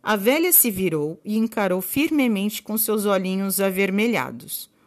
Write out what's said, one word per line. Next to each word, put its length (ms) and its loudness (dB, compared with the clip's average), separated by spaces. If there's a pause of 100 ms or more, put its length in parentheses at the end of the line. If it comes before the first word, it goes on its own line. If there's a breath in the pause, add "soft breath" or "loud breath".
A 120 0
velha 380 2
se 180 4
virou 540 -2
e 120 -4
encarou 440 0
firmemente 800 0
com 160 -6
seus 280 -2
olhinhos 540 0
avermelhados. 1080 -2 (160 soft breath)